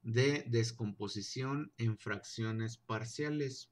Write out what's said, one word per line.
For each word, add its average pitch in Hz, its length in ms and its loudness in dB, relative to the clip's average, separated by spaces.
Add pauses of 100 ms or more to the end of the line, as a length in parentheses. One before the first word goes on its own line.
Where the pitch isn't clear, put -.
de 131 480 4
descomposición 113 1300 0
en 113 220 2
fracciones 110 800 -4
parciales. 135 920 -2